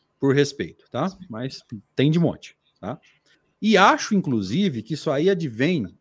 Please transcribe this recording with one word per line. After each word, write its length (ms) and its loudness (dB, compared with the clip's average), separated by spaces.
por 160 2
respeito, 540 -4
tá? 260 -6
Mas 340 -12
tem 160 4
de 80 2
monte, 360 -2
tá? 200 -10
E 140 4
acho, 400 4
inclusive, 680 -2
que 120 -8
isso 180 -4
aí 180 0
advém 720 -2